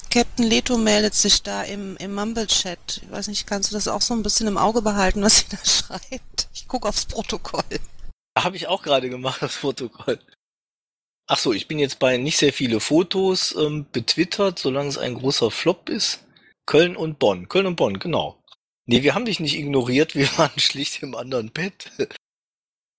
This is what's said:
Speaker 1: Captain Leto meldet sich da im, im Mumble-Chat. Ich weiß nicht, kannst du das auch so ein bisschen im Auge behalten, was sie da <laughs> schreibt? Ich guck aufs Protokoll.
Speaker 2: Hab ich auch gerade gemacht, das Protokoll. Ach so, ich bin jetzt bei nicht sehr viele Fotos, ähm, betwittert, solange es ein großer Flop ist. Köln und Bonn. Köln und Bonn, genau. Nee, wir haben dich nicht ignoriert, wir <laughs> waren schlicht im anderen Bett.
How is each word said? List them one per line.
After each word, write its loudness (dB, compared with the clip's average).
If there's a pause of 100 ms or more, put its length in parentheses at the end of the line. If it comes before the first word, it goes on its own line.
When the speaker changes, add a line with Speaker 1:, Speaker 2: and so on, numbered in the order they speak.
Speaker 1:
Captain 2
Leto 2
meldet 4
sich 4
da -4
im, -8
im -8
Mumble-Chat. -2
Ich -18
weiß -6
nicht, -6
kannst -2
du -4
das -2
auch 0
so 0
ein 0
bisschen 2
im 0
Auge 4
behalten, 2
was 8
sie 2
da -8
<laughs> -10
schreibt? -2
Ich -14
guck -4
aufs -2
Protokoll. -4 (760)
Speaker 2:
Hab 0
ich -6
auch 0
gerade 2
gemacht, -6
das -4
Protokoll. -4 (1080)
Ach 2
so, 2
ich -4
bin -6
jetzt 0
bei 4
nicht 0
sehr 4
viele 0
Fotos, 2
ähm, -2
betwittert, 0
solange -2
es -6
ein -4
großer 0
Flop -2
ist. -4 (400)
Köln 4
und -4
Bonn. 2
Köln 2
und -2
Bonn, 0
genau. -2 (440)
Nee, 4
wir 4
haben -2
dich -2
nicht -4
ignoriert, 2
wir 2
<laughs> -4
waren 2
schlicht -2
im -12
anderen -6
Bett. -8 (1080)